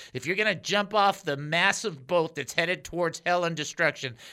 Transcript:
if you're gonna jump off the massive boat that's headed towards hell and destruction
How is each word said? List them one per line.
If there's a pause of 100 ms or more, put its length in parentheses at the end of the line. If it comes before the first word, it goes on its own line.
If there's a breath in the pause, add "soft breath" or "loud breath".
(140 loud breath)
if
you're
gonna
jump
off
the
massive
boat
that's
headed
towards
hell
and
destruction (160 loud breath)